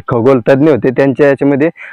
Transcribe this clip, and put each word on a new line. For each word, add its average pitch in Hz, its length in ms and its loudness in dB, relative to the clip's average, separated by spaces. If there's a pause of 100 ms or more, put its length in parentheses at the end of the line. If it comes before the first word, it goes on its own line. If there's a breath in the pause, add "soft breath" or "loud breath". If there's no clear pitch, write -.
खगोल 127 320 0 (100)
तज्ञ 139 200 2
होते, 135 200 0
त्यांच्या 139 380 0
याच्यामध्ये 139 420 0 (240 loud breath)